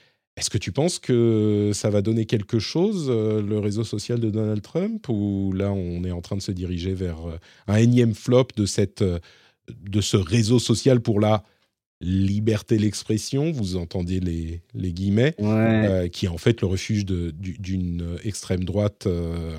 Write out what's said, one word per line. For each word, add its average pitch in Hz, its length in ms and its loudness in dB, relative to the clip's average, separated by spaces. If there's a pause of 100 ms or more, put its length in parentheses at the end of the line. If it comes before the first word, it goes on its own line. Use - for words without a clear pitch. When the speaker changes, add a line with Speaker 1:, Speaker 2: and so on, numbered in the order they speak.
(360)
Speaker 1:
est-ce - 140 -6
que 110 80 -2
tu - 120 -4
penses 139 280 0
que 107 760 2
ça 110 160 -2
va 101 140 2
donner 113 240 0
quelque 104 320 -2
chose, 175 500 0
euh, 110 340 0
le 104 160 -2
réseau 104 260 -2
social 113 360 -4
de 113 80 0
Donald 107 320 0
Trump, 208 480 -6
ou 104 460 0
là, 98 180 0
on 87 320 -4
est 92 80 -4
en 87 80 -6
train 101 160 -8
de 95 60 -6
se 104 100 -6
diriger 90 400 -4
vers, 85 340 -6
euh, 82 120 -10 (300)
un 101 80 2
énième 117 380 6
flop 127 400 2
de 104 120 0
cette, - 340 -2
euh, 90 180 0 (640)
de 98 200 0
ce - 160 2
réseau 107 400 4
social 123 420 4
pour 107 200 0
la 107 220 4 (580)
liberté 101 800 2
d'expression, 110 720 0
vous 101 260 -4
entendez 90 440 -4
les, 85 420 -4 (120)
les 95 180 -4
guillemets, 98 460 2
Speaker 2:
Ouais. 104 100 0
Speaker 1:
euh, 107 600 2
qui - 180 -4
est - 20 2
en 85 100 -4
fait 120 220 2
le 107 80 0
refuge 101 360 0
de, 87 280 -2
du, 90 260 -10
d'une 90 640 -4
extrême 95 400 -4
droite, 104 420 -2
euh, 85 520 -2